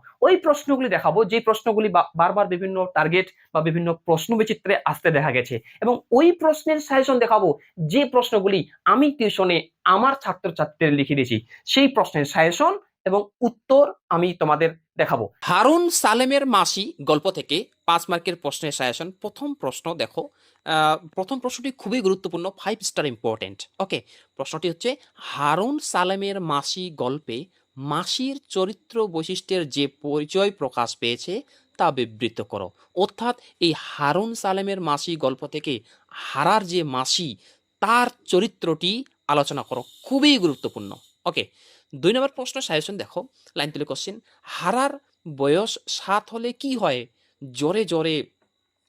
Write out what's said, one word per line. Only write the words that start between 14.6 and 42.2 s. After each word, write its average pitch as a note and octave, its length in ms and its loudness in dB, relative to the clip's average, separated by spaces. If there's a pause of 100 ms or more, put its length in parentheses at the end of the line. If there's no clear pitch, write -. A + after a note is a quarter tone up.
দেখাবো। C3 320 0 (140)
হারুন C#4+ 480 4
সালেমের C4 560 2
মাসি G3+ 460 0 (100)
গল্প D3+ 280 2
থেকে E3 340 -4 (220)
পাঁচ E3+ 220 2
মার্কের E3+ 280 -4
প্রশ্নের C#3+ 360 -6
সাজেশন। C3+ 380 -4
প্রথম C#4 440 -10
প্রশ্ন D3+ 400 -8
দেখো, D#3+ 340 -6 (360)
আহ, D#3 440 0
প্রথম F#3+ 300 -6
প্রশ্নটি B3 320 -8
খুবই B3 300 -6
গুরুত্বপূর্ণ, F#3+ 580 -2
ফাইভ G#3+ 240 -6
স্টার - 240 -4
ইম্পর্টেন্ট। G#2+ 600 -6 (100)
ওকে, F3+ 240 -4 (340)
প্রশ্নটি D#3 320 -6
হচ্ছে, A#3+ 280 -4 (180)
হারুন F3+ 640 -2
সালেমের G3 600 -4
মাসি E3 500 -4
গল্পে C3+ 540 -6 (320)
মাসির F#3 720 -6
চরিত্র G#3+ 580 -4
বৈশিষ্ট্যের F3 600 -4
যে C#3+ 180 0
পরিচয় D3+ 640 -2
প্রকাশ B2 460 -4
পেয়েছে C#3+ 460 -4 (340)
তা E3+ 140 2
বিবৃত A2+ 500 -4
করো। G2+ 300 -8 (240)
অর্থাৎ A#3 460 -4 (200)
এই E3 160 2
হারুন F3 580 -2
সালেমের G3 460 -4
মাসি D#3+ 360 -2
গল্প C3 300 -2
থেকে D3 340 -6 (280)
হারার F#3 560 0
যে F3 180 -2
মাসি, C3 540 -4 (440)
তার A#3+ 280 2 (180)
চরিত্রটি F#3 800 0 (240)
আলোচনা C#3+ 340 0
করো, B2 200 -8 (200)
খুবই C#4 360 4
গুরুত্বপূর্ণ। B2 540 -4 (340)
ওকে, D#3 200 -4 (480)
দুই D3+ 180 0
নম্বর C4 160 0